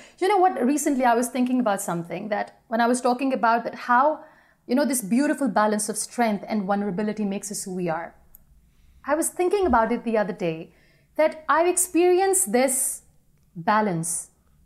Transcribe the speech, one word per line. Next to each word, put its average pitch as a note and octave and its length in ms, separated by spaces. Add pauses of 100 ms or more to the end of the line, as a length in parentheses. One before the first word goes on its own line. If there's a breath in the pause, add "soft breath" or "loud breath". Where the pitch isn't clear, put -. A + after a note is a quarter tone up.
(180 loud breath)
You F4+ 100
know G4+ 100
what? F#4 260
Recently C#4+ 400
I A#3+ 80
was B3 160
thinking B3 320
about G3+ 220
something, F3 480
that G3+ 380
when A3+ 120
I A#3 60
was B3 160
talking C4 320
about A#3 300
that B3+ 100
how, C4+ 500 (420 loud breath)
you - 80
know, C#4+ 120
this - 160
beautiful C#4 460
balance G#3+ 420
of G#3 80
strength A3 500
and G#3+ 140
vulnerability G3+ 640
makes G3 240
us - 140
who F#3 100
we F3+ 160
are. E3 240 (880)
I C#4 100
was D#4+ 140
thinking F4+ 380
about A3+ 260
it A#3+ 120
the A3+ 120
other G#3 160
day, E3 400 (440 soft breath)
that D#4 300
I've D#4+ 220
experienced F4+ 840
this C4 500 (520)
balance F#3 760 (360)